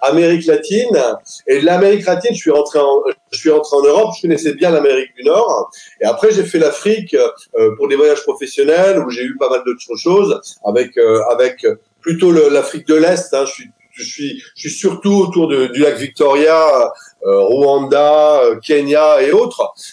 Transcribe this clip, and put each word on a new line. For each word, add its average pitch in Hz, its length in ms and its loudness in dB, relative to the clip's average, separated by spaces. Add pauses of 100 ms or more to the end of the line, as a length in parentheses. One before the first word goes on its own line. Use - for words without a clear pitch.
Amérique 165 460 0
latine. 190 520 0 (480)
Et 135 140 0
de 151 60 2
l'Amérique 180 400 2
latine, 180 260 -2
je 175 80 -8
suis 160 100 0
rentré 147 280 0
en, 139 240 2 (300)
je - 60 -8
suis 160 120 0
rentré 151 260 0
en - 60 2
Europe. 196 340 2
Je - 60 -20
connaissais 160 320 -2
bien 180 160 0
l'Amérique 139 460 0
du 123 80 -10
Nord. 160 460 0 (300)
Et - 40 -4
après, 120 260 0
j'ai 190 140 0
fait 175 140 -4
l'Afrique, 185 560 -2 (440)
euh, 110 180 2
pour 107 120 -4
des 139 80 -2
voyages 147 260 2
professionnels 151 760 0
où 127 100 -6
j'ai 123 140 -8
eu 135 120 -10
pas - 140 -2
mal - 160 -2
d'autres 120 320 -6
choses 190 420 0 (240)
avec, 104 320 -4
euh, 113 240 2 (100)
avec 127 360 -2 (340)
plutôt 170 300 0
le, 156 180 4
l'Afrique 139 380 -2
de 156 80 2
l'Est. 160 400 0
Hein. 135 120 0
Je 131 60 -10
suis - 160 -20 (240)
je 127 120 -18
suis, 139 380 -12 (140)
je - 120 -14
suis - 100 -12
surtout 196 340 -2
autour 175 360 0
de, 131 200 0
du 123 120 -4
lac 147 160 2
Victoria, 143 960 0 (340)
euh, 98 140 2
Rwanda, 143 1000 2
euh, 117 180 0
Kenya 147 600 2
et 139 100 0
autres, 240 400 -2 (200)